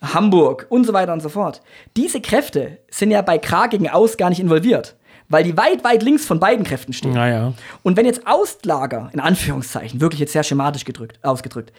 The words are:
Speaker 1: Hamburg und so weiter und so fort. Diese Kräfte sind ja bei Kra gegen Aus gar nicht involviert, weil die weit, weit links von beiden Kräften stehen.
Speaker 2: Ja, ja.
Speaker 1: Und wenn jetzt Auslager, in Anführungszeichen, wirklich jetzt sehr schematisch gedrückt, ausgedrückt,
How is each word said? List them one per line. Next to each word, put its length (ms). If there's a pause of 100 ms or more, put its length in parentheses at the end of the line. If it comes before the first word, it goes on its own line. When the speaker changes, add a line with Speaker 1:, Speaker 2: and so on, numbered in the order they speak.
Speaker 1:
Hamburg 680
und 160
so 80
weiter 200
und 80
so 80
fort. 320 (340)
Diese 240
Kräfte 600 (100)
sind 220
ja 100
bei 160
Kra 300
gegen 220
Aus 280
gar 120
nicht 100
involviert, 560 (340)
weil 160
die 100
weit, 300
weit 180
links 220
von 140
beiden 260
Kräften 260
stehen. 240
Speaker 2:
Ja, 120
ja. 260 (280)
Speaker 1:
Und 140
wenn 100
jetzt 220
Auslager, 840
in 80
Anführungszeichen, 800
wirklich 180
jetzt 140
sehr 100
schematisch 400
gedrückt, 400
ausgedrückt, 560